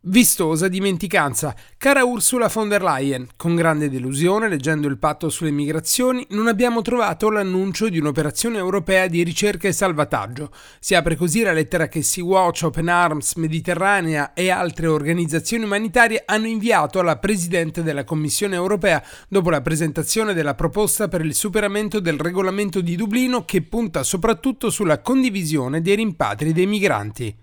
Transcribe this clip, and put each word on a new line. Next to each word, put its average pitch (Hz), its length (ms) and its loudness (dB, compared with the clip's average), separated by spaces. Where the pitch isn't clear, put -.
Vistosa 185 640 4
dimenticanza. 180 840 -2
Cara 269 260 4
Ursula 240 480 0
von 214 160 -2
der 202 140 2
Leyen, 135 440 0
con 170 180 0
grande 156 340 2
delusione, 147 640 0
leggendo 147 360 0
il 139 120 -2
patto 151 320 -2
sulle 156 200 -4
migrazioni, 160 800 0
non 214 140 0
abbiamo 233 360 2
trovato 214 480 0
l'annuncio 196 580 0
di 170 100 0
un'operazione 151 600 -2
europea 185 480 2
di 170 160 0
ricerca 196 440 0
e 185 60 2
salvataggio. 147 760 -2
Si - 160 0
apre 180 220 2
così 180 240 0
la 190 140 2
lettera 156 340 0
che 156 140 -4
Sea-Watch, 180 600 2
Open 165 240 -2
Arms, 170 480 2
Mediterranea 165 960 0
e 185 160 0
altre 175 380 0
organizzazioni 160 760 0
umanitarie 220 600 2
hanno 214 220 0
inviato 202 500 0
alla 165 180 2
Presidente 170 680 -2
della 143 220 -4
Commissione 165 520 -2
europea 180 460 0
dopo 190 220 2
la 147 140 2
presentazione 160 720 -2
della 147 200 0
proposta 185 540 0
per 165 160 -2
il 151 100 -2
superamento 208 640 -2
del 165 200 0
regolamento 190 640 -2
di 170 120 -2
Dublino 226 520 0
che 180 160 0
punta 202 400 -4
soprattutto 220 680 0
sulla 160 320 0
condivisione 165 800 0
dei 196 160 2
rimpatri 156 560 -2
dei 180 140 2
migranti. 123 760 -2